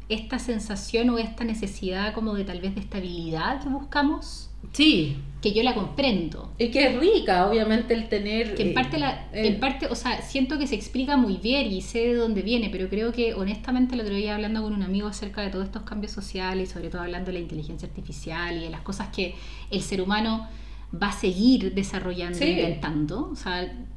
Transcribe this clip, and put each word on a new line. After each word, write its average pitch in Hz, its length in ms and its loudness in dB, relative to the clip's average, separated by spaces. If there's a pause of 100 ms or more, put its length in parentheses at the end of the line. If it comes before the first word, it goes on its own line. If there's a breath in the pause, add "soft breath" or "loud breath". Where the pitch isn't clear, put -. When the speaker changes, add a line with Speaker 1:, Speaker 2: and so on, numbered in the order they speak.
Speaker 1:
esta 220 300 -4
sensación 226 720 0
o 233 80 2
esta 220 240 -4
necesidad 202 680 -2
como 220 200 -2
de 196 100 -2
tal 180 180 -6
vez 190 120 -2
de 196 80 -4
estabilidad 180 800 -4
que 285 80 -4
buscamos, - 800 -2 (240)
Speaker 2:
Sí. 196 440 6 (240)
Speaker 1:
que 208 120 2
yo 220 80 4
la 240 140 4
comprendo. 190 840 0
Speaker 2:
Y 233 140 2
que 269 160 6
es 240 120 4
rica, 240 480 6
obviamente, 220 460 4
el 226 160 0
tener, 214 460 0
Speaker 1:
Que 180 80 0
en 190 60 4
Speaker 2:
eh, 160 40 0
Speaker 1:
parte, 262 240 2
la, 285 340 -2
Speaker 2:
eh, 214 160 2
Speaker 1:
en 202 120 4
parte, 262 260 2
o 262 100 -2
sea, 247 280 -2
siento 269 340 2
que 285 100 2
se - 80 0
explica 262 400 0
muy 214 220 6
bien 240 340 2
y 185 100 -2
sé - 180 -4
de 240 160 4
dónde 226 260 2
viene, 220 300 2
pero 185 180 -2
creo 220 240 0
que, 233 220 2
honestamente, 247 600 0
el 233 60 -2
otro 202 140 -2
día 208 180 -2
hablando 214 300 -2
con 214 100 -2
un 202 80 -2
amigo 196 260 0
acerca 202 360 -6
de 196 80 -2
todos 190 140 -2
estos 214 180 -8
cambios 208 280 -6
sociales 185 580 -4
y - 40 -10
sobre 170 160 -6
todo 180 140 -6
hablando 180 240 -4
de 180 60 -4
la 175 60 -4
inteligencia 156 480 -8
artificial 170 720 -6
y 165 60 -4
de 165 80 -8
las 160 100 -8
cosas 196 340 -6
que 185 200 -2 (340 loud breath)
el 196 120 -2
ser 196 200 -2
humano 220 460 0 (440 loud breath)
va 196 180 0
a - 40 -2
seguir 190 640 4
desarrollando, 180 640 -2
Speaker 2:
Sí. 320 100 4
Speaker 1:
inventando. 165 840 0
O - 40 -6
sea, 180 360 -4 (260)